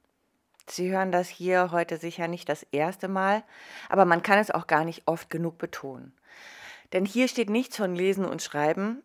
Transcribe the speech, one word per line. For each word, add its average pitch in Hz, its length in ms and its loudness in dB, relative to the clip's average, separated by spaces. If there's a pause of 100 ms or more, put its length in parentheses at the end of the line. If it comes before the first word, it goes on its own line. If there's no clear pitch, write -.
(680)
Sie 180 240 -4
hören 190 220 0
das 180 160 2
hier 180 420 0
heute 170 280 -2
sicher 170 280 -6
nicht 175 220 -8
das 147 140 -2 (100)
erste 175 360 -2
Mal, 190 360 0 (460)
aber 190 160 8
man 170 160 4
kann 196 160 6
es 214 120 2
auch - 160 -2
gar 156 200 2
nicht 165 180 -8
oft 170 240 -2
genug 165 300 -4
betonen. 131 580 -10 (760)
Denn 185 140 2
hier 240 220 2
steht 233 200 -2
nichts 233 280 -2
von 185 180 -2
Lesen 190 300 2
und - 180 -4
Schreiben, 185 640 -2